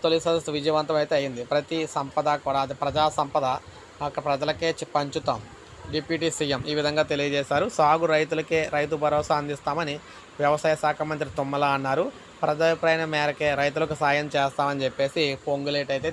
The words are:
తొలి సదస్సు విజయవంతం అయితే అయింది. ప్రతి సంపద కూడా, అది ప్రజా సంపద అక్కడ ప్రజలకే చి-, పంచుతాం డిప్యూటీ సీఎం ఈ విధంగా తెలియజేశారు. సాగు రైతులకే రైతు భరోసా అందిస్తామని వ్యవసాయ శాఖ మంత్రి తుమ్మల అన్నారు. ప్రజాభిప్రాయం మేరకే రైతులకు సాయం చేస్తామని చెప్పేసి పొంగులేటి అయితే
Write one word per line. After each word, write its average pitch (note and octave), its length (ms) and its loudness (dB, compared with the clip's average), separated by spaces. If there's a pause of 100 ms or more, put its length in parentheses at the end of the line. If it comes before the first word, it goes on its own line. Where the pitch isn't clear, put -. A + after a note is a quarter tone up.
తొలి E3 220 4
సదస్సు E3 320 0
విజయవంతం D3+ 440 2
అయితే D3+ 180 0
అయింది. B2 320 -4
ప్రతి D3 280 0 (160)
సంపద D3 400 0 (100)
కూడా, C#3 200 0
అది C3+ 180 -8
ప్రజా D3+ 220 2 (120)
సంపద C#3+ 280 0 (600)
అక్కడ C#3+ 220 -6
ప్రజలకే D3+ 500 0
చి-, - 180 -8
పంచుతాం C#3 460 -2 (520)
డిప్యూటీ D#3 340 -2 (100)
సీఎం C#3 320 0
ఈ - 80 -2
విధంగా D3+ 320 2
తెలియజేశారు. C#3+ 560 0 (100)
సాగు D#3+ 300 6 (100)
రైతులకే D#3+ 420 0 (200)
రైతు D3+ 260 0
భరోసా D3+ 380 2
అందిస్తామని D3 520 -4 (460)
వ్యవసాయ D3+ 420 4
శాఖ D3+ 280 0
మంత్రి D3 280 -4
తుమ్మల C#3+ 260 0 (120)
అన్నారు. C3+ 280 0 (380)
ప్రజాభిప్రాయం D#3+ 720 2
మేరకే D3 340 0 (120)
రైతులకు D3 420 0
సాయం D3 320 2
చేస్తామని C#3 500 0
చెప్పేసి C#3 380 -2 (240)
పొంగులేటి C#3+ 480 -2
అయితే C#3 180 -2